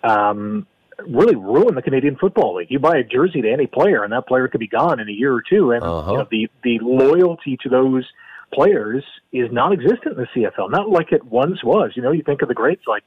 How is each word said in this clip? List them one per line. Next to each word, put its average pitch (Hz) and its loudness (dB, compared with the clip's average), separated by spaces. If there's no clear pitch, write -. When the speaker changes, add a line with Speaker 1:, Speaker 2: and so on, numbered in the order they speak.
Speaker 1:
um, 104 0
really 190 2
ruin 131 2
the 127 -6
Canadian 135 0
Football 143 0
League. 87 -8
You 131 -2
buy 156 2
a 127 0
jersey 135 -2
to 107 0
any 131 0
player, 147 0
and 104 -6
that 123 -4
player 127 0
could 113 -4
be 110 -8
gone 135 0
in 107 -10
a 104 -10
year 127 -2
or 120 -2
two. 175 2
And, 120 0
Speaker 2:
Uh-huh. 85 -4
Speaker 1:
you 123 0
know, 135 -4
the, 110 -2
the 117 -2
loyalty 139 2
to 139 -8
those 131 2
players 135 0
is 123 -2
non-existent 165 0
in 127 -8
the 120 -6
C 117 0
F 98 -4
L, 95 -4
not 190 -2
like 170 2
it 156 0
once 131 -2
was. 135 2
You 127 -6
know, 127 0
you 160 0
think 143 -2
of 143 -4
the 123 -2
greats 135 -2
like 107 -4